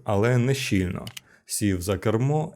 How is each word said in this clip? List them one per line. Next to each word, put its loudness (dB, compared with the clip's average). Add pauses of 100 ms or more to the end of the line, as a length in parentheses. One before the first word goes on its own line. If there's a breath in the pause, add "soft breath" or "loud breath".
але 2
не 2
щільно. -2 (400 loud breath)
Сів 0
за -2
кермо 0